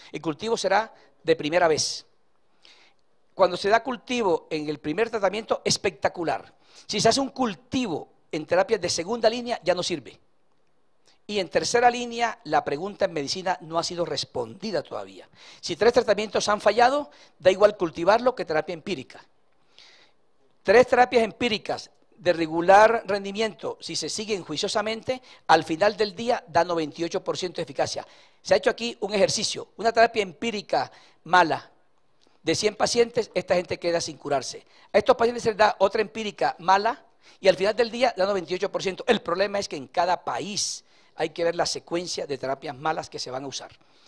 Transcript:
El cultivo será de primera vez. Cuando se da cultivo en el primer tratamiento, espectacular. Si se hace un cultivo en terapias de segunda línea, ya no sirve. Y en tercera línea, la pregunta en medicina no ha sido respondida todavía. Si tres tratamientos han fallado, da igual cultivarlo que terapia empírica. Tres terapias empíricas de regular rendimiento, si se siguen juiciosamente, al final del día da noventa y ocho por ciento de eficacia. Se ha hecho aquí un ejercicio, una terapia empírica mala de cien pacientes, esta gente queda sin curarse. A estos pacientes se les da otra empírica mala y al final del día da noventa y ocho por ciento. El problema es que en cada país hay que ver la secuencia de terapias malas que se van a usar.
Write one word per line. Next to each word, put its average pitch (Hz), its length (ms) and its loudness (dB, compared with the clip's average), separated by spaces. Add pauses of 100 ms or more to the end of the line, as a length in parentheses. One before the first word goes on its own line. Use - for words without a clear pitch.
(100)
El 160 100 -10
cultivo 196 360 -4
será 202 360 0 (300)
de 160 140 2
primera 160 320 2
vez. - 360 -2 (1300)
Cuando 180 240 2
se 196 120 -4
da 226 160 2
cultivo 233 680 -2
en 151 180 -4
el 151 120 -8
primer 180 280 -4
tratamiento, 202 560 -2
espectacular. 156 880 -4 (360)
Si 202 120 -2
se 220 80 4
hace 226 120 4
un 269 80 -4
cultivo 226 800 -6 (240)
en 156 120 -6
terapias 190 360 0
de 170 80 -4
segunda 220 420 0
línea, 240 320 -4
ya 175 120 2
no 180 100 -2
sirve. 147 340 -8 (1120)
Y 208 100 -4
en 175 100 -2
tercera 240 420 4
línea, 233 540 -4
la 151 200 0
pregunta 185 400 -4
en 180 80 -2
medicina 170 480 -4
no 165 180 -6
ha 160 60 -2
sido 175 200 -6
respondida 143 800 -6
todavía. 98 460 -14 (320)
Si 165 160 -8
tres 226 160 4
tratamientos 214 560 0
han 208 120 0
fallado, 247 500 4 (280)
da 180 120 6
igual 208 260 6
cultivarlo 196 580 2
que 185 100 -8
terapia 156 280 -2
empírica. 160 520 -10 (1400)
Tres 240 260 6
terapias 247 340 4
empíricas 190 680 -4 (260)
de 175 160 0
regular 175 720 6
rendimiento, 196 760 -4
si 165 140 -10
se 151 140 -4
siguen 202 340 -6
juiciosamente, 220 800 -4 (240)
al 160 180 4
final 185 320 0
del 208 200 -2
día 233 320 -2
da 170 160 2
noventa 165 360 -4
y 165 40 -2
ocho 185 180 -4
por 156 160 -6
ciento 175 180 -8
de 175 60 -6
eficacia. - 440 -6 (360)
Se 185 120 2
ha - 20 8
hecho 214 140 2
aquí 226 300 -6
un 208 140 -4
ejercicio, 180 640 0
una 226 160 0
terapia 226 300 2
empírica 190 680 -4 (340)
mala 165 460 2 (720)
de 160 120 0
cien 208 200 0
pacientes, 233 600 0
esta 180 200 -2
gente 180 240 -2
queda 170 220 -2
sin 156 160 -8
curarse. - 500 -6 (260)
A 202 60 4
estos 254 160 6
pacientes 240 300 0
se 226 60 2
les 190 80 -4
da 208 200 4
otra 208 220 2
empírica 208 580 -4
mala 196 460 0 (340)
y 190 100 4
al 180 80 6
final 202 200 0
del 233 140 0
día 240 260 0
da 185 80 2
noventa 196 260 -2
y 180 60 -2
ocho - 160 -4
por 175 100 -4
ciento. 185 240 -6
El 220 140 4
problema 196 380 -2
es 196 100 -6
que 170 80 -10
en 127 100 -10
cada 175 380 0
país 156 600 -6 (300)
hay 160 160 -4
que 170 140 -6
ver 170 100 0
la 165 120 -2
secuencia 175 600 -6
de 139 120 -6
terapias 135 380 -8
malas 160 320 -6
que 147 120 -14
se - 100 -10
van 131 140 -8
a 139 40 -10
usar. - 220 -12 (380)